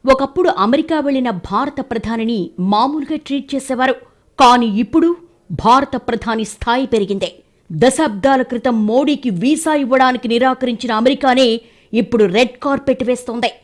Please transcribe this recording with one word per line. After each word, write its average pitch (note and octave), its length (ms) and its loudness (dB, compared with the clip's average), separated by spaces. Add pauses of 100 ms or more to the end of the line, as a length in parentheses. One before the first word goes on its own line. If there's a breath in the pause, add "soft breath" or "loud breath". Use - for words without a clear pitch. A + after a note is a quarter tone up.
(100)
ఒకప్పుడు C#4 460 2
అమెరికా D4+ 420 0
వెళ్లిన C4+ 300 -2
భారత A#3+ 520 -4
ప్రధానిని A3+ 680 -4 (100)
మామూలుగా C4 580 -2
ట్రీట్ C#4 380 -8
చేసేవారు. C4 380 -2 (460 soft breath)
కానీ A#3+ 260 6
ఇప్పుడు C4+ 500 2 (360)
భారత B3+ 440 2
ప్రధాని A3+ 500 -4
స్థాయి A#3+ 400 -2
పెరిగింది. G3 480 -2 (380)
దశాబ్దాల B3+ 720 2
క్రితం A#3+ 460 -2
మోడీకి B3+ 420 0
వీసా C#4 440 0
ఇవ్వడానికి C4 540 0
నిరాకరించిన B3 640 0
అమెరికానే B3 680 2 (320 soft breath)
ఇప్పుడు A3 300 2
రెడ్ G3+ 400 2
కార్పెట్ C4+ 400 -2
వేస్తోంది. A#3+ 480 -4 (120)